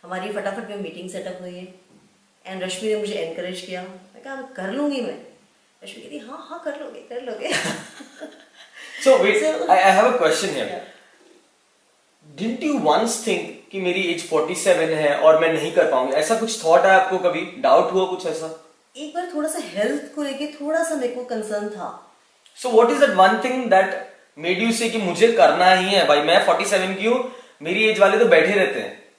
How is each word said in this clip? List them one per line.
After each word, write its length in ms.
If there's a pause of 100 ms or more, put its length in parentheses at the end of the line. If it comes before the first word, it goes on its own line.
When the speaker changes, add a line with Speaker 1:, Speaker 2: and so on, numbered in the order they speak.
Speaker 1:
हमारी 280
फटाफट 380
में 80
मीटिंग 320
सेटअप 320
हुई 140
है। 340 (600)
And 120
रश्मि 260
ने 100
मुझे 140
एनकरेज 480
किया। 220
मैं 400
कहा, 120
"कर 360
लूँगी 300
मैं।" 220 (600)
रश्मि 200
कहती, 140
"हाँ, 320
हाँ, 160
कर 140
लोगे, 200
कर 220
लोगे।" 320
<laughs> 1500
Speaker 2:
So, 40
wait, 280
Speaker 1:
So, 140
Speaker 2:
I, 260
I 220
have 80
a 120
question 320
here। 180
Speaker 1:
Yeah। 120 (1600)
Speaker 2:
Didn't 220
you 200
once 280
think 320 (280)
कि 80
मेरी 220
एज 280
फ़ोर्टी 260
सेवन 380
है 240
और 220
मैं 140
नहीं 180
कर 200
पाऊंगी? 220
ऐसा 220
कुछ 300
थॉट 140
आया 180
आपको 200
कभी? 440
डाउट 320
हुआ 120
कुछ 200
ऐसा? 440 (280)
Speaker 1:
एक 180
बार 200
थोड़ा 140
सा 140
हेल्थ 520
को 80
लेके 240
थोड़ा 360
सा 120
मेरे 200
को 80
कंसर्न 460
था। 460 (460)
Speaker 2:
So, 100
what 160
is 100
that 180
one 260
thing 260
that 200 (580)
made 200
you 140
say 120
कि 60
मुझे 340
करना 420
ही 160
है 180
भाई, 140
मैं 240
फ़ोर्टी 200
सेवन 300
की 100
हूँ, 300 (260)
मेरी 240
एज 140
वाले 180
तो 80
बैठे 260
रहते 280
हैं 240 (160)